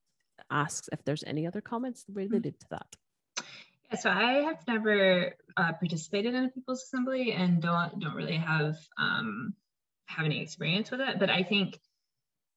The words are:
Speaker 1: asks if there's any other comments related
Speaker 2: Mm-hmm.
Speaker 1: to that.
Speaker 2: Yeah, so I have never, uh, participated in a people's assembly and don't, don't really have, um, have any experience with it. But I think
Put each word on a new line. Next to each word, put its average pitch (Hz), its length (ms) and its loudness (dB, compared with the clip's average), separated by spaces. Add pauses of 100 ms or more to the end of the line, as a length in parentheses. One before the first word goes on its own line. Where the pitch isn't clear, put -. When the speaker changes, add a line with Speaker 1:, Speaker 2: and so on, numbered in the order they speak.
(480)
Speaker 1:
asks 147 440 -2
if - 120 -8
there's 147 200 -2
any 151 200 -2
other 175 160 -4
comments 247 480 -6
related 202 460 -2
Speaker 2:
Mm-hmm. - 60 -20
Speaker 1:
to - 100 -20
that. - 260 -12 (960)
Speaker 2:
Yeah, 214 60 -4
so 214 120 0
I 220 220 4 (100)
have 320 240 -2
never, 202 680 4 (200)
uh, 170 180 2
participated 196 600 -2
in 254 120 2
a - 20 -4
people's 254 340 -6
assembly 254 500 -2
and 175 300 4
don't, 170 380 0
don't 156 160 -4
really 165 200 -2
have, 156 400 2 (220)
um, - 560 -2 (520)
have 156 200 -2
any - 160 0
experience 170 480 -2
with 254 100 -4
it. 240 200 -2
But 196 100 4
I 180 140 4
think - 340 0 (800)